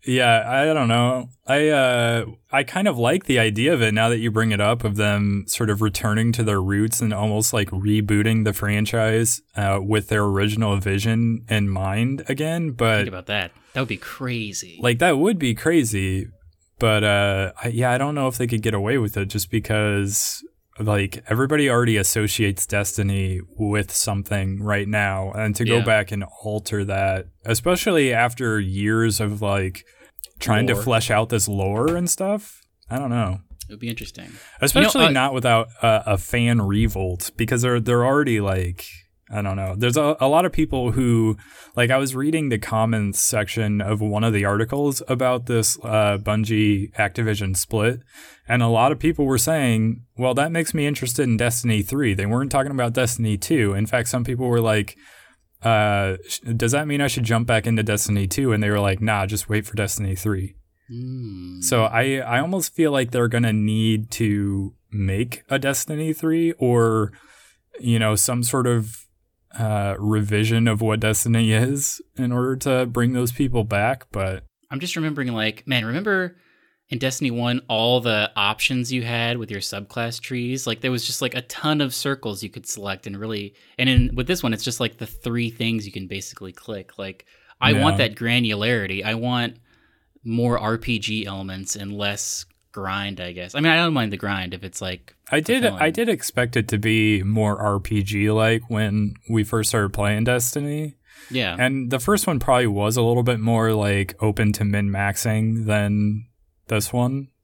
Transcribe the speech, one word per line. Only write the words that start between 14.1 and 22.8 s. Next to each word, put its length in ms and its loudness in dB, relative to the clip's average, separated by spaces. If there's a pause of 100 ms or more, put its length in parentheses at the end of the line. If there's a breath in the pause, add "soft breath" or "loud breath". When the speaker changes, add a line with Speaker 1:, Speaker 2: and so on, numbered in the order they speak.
Speaker 1:
Like, 180 2
that 180 4
would 200 2
be 160 0
crazy. 720 0 (520)
But, 240 4
uh, 480 2 (100)
I, 60 -4
yeah, 240 0
I 60 2
don't 180 -2
know 140 0
if 80 -6
they 100 0
could 140 -2
get 120 0
away 240 0
with 200 -2
it 80 0
just 260 -4
because, 880 -2 (380)
like, 480 0
everybody 420 2
already 280 4
associates 680 0
Destiny 760 -2 (160)